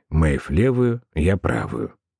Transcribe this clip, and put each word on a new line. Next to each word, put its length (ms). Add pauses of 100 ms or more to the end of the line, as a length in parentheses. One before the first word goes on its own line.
Мэйв 420
левую, 500 (140)
я 220
правую. 580 (240)